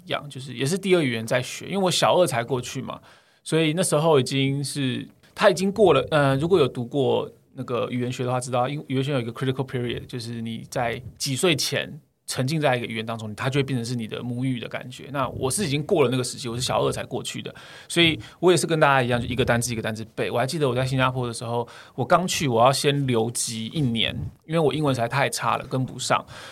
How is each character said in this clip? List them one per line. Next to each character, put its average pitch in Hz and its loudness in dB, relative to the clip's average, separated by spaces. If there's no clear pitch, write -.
样， - -4
就 135 -14
是 131 -14
也 120 -4
是 151 0
第 190 2
二 175 6
语 131 2
言 113 -4
在 127 2
学， - -8
因 - -8
为 196 -2
我 185 2
小 127 4
二 180 6
才 - -2
过 123 -2
去 123 -8
嘛， - -10
所 160 0
以 160 2
那 180 0
时 175 0
候 151 6
已 - 4
经 135 0
是， 131 -4
他 208 6
已 190 4
经 196 0
过 190 6
了， 131 2
呃， 139 4
如 143 0
果 180 6
有 131 6
读 123 -4
过 120 0
那 127 -10
个 117 -2
语 123 -4
言 123 -2
学 127 -6
的 123 -2
话， 127 0
知 123 -8
道 127 0
英-， 147 -6
语 131 0
言 135 2
学 143 -2
有 143 0
一 - -4
个 113 -8
critical 131 -2
period， 120 -6
就 127 -10
是 117 -8
你 113 -8
在 120 -4
几 135 -4
岁 160 2
前 131 -4
沉 - -4
浸 156 -2
在 143 2
一 123 -2
个 113 -8
语 110 -8
言 110 -4
当 113 -8
中， 107 -8
它 127 -4
就 143 0
会 143 2
变 135 -2
成 117 -2
是 127 -4
你 113 -4
的 104 -8
母 123 -4
语 131 -2
的 110 -8
感 - -8
觉。 - -14
那 135 -2
我 127 -2
是 190 -2
已 - 0
经 143 0
过 165 2
了 123 4
那 131 0
个 127 0
时 - -8
期， 123 -8
我 113 -6
是 123 -4
小 107 0
二 135 2
才 - -6
过 113 -6
去 117 -10
的， - -12
所 170 4
以 160 4
我 180 6
也 170 8
是 165 0
跟 160 0
大 151 6
家 135 6
一 120 0
样， 120 2
就 113 -6
一 123 -4
个 120 2
单 117 2
字 120 -2
一 113 -4
个 110 -6
单 110 -2
字 107 -10
背。 104 -2
我 120 -2
还 123 2
记 156 -4
得 147 2
我 120 2
在 131 0
新 131 -2
加 131 4
坡 127 -4
的 117 -6
时 117 -10
候， 117 -4
我 131 -2
刚 175 4
去， - 0
我 117 6
要 135 8
先 139 2
留 120 2
级 113 -6
一 151 -2
年， 113 0
因 156 -6
为 165 2
我 151 4
英 151 -2
文 139 2
实 120 -2
在 117 0
太 127 0
差 113 -2
了， 117 -8
跟 131 -2
不 - -10
上。 - 0